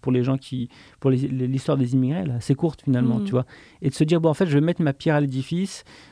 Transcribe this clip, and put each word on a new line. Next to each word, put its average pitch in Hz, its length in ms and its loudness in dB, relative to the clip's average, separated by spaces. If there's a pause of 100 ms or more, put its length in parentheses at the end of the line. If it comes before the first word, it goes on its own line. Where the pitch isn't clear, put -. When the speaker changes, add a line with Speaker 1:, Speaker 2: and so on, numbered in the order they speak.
Speaker 1:
pour 131 100 -2
les 127 100 2
gens 135 140 0
qui, 127 320 -8 (320)
pour 139 100 2
les, 131 60 4
les, 127 320 -2
l'histoire 135 300 0
des 127 160 2
immigrés, 135 300 2
elle 147 60 -4
est 120 40 -4
assez 120 200 0
courte, 160 300 -2
finalement, 123 340 2
Speaker 2:
Mhm. 104 60 -2
Speaker 1:
tu 98 60 -6
vois. 123 160 0 (340)
Et - 80 -2
de 131 60 -2
se 156 100 0
dire, « 165 180 2
Bon, 165 60 4
en 151 60 2
fait, 190 120 0
je 151 60 0
vais 143 80 6
mettre 170 220 0
ma 143 100 2
pierre 156 240 0
à 147 60 2
l'édifice, 143 640 -4 (280)